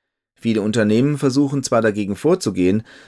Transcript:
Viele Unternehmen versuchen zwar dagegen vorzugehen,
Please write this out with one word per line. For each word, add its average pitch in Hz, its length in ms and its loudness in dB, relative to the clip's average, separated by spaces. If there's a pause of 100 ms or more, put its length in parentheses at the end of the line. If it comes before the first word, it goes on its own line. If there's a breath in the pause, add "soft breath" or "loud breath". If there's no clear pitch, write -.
(380)
Viele 110 220 -2
Unternehmen 110 580 0
versuchen 139 440 0
zwar 117 200 0
dagegen 101 340 -2
vorzugehen, 107 680 0 (240 loud breath)